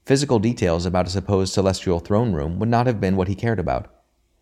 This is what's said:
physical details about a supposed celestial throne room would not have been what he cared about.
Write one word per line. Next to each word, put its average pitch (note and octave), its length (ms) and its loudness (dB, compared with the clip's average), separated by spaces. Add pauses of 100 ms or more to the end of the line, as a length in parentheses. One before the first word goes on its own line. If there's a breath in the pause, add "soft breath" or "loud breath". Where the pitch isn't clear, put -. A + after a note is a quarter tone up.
physical C#3 360 2
details F#2 480 0
about F2+ 180 0
a F2+ 60 -8
supposed F#2+ 420 0
celestial F#2 460 0
throne G#2 340 0
room D#2+ 240 -4
would G#2+ 100 -2
not A#2+ 200 2
have A#2 120 0
been F#2+ 160 0
what F#2 120 0
he G2 80 -2
cared A2+ 240 -2
about. C2+ 280 -4 (540)